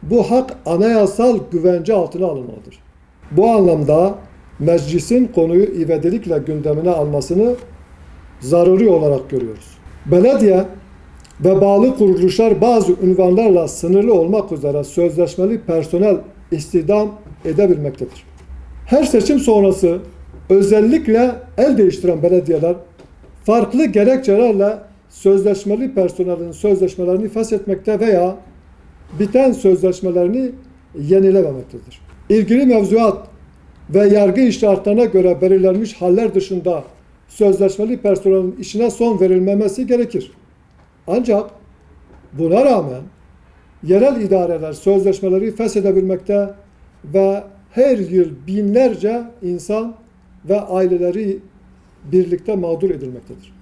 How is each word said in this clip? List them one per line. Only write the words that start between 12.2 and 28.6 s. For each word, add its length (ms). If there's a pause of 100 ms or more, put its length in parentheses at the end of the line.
bazı 320 (100)
ünvanlarla 640
sınırlı 460
olmak 380
üzere 320
sözleşmeli 760
personel 560 (340)
istihdam 580 (360)
edebilmektedir. 800 (640)
Her 180
seçim 360
sonrası 600 (500)
özellikle 840 (260)
el 200
değiştiren 460
belediyeler 520 (680)
farklı 420
gerekçelerle 920 (320)
sözleşmeli 840
personelin 580
sözleşmelerini 800
feshetmekte 680
veya 360 (840)